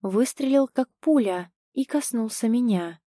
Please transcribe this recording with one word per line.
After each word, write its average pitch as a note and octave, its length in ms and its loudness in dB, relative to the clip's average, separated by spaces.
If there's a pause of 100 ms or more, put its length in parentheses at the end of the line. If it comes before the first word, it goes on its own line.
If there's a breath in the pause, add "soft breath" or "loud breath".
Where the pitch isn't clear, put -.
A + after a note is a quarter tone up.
выстрелил C4 640 0
как - 220 -4 (100)
пуля G3+ 520 0 (220)
и C4 120 -2
коснулся A3+ 640 -2
меня. G3+ 500 0 (120)